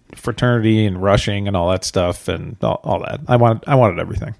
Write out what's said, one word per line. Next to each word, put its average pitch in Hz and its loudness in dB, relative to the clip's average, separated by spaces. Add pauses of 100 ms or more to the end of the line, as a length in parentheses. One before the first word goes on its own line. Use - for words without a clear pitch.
(160)
fraternity 110 2
and 92 -2
rushing 101 0
and 101 -2
all 87 0
that 92 -2
stuff 87 -2
and 82 -6
all, 104 -2
all 87 -2
that. - -10
I 127 4
wanted, 117 2
I 143 2
wanted 107 4
everything. 87 -6